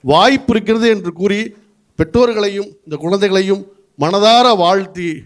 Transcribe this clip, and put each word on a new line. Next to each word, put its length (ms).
வாய்ப்பு 500
இருக்கிறது 360
என்று 240
கூறி 260
பெற்றோர்களையும் 720
இந்த 140
குழந்தைகளையும் 680
மனதார 580
வாழ்த்தி 520